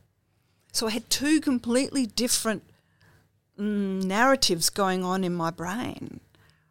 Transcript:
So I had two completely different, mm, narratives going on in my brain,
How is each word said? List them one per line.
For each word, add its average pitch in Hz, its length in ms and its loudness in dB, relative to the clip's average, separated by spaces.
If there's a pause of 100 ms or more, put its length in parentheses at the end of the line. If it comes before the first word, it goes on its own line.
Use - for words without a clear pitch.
(720)
So - 160 -2
I 208 40 0
had 233 180 -6
two 302 320 2
completely 254 640 0
different, 220 580 -2 (960)
mm, 202 440 -2
narratives 202 680 2
going 185 340 0
on 185 200 0
in 175 100 0
my 165 180 -2
brain, 185 680 -8 (520)